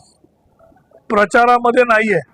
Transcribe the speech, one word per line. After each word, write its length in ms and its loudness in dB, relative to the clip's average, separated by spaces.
प्रचारामध्ये 760 0
नाहीये. 360 -2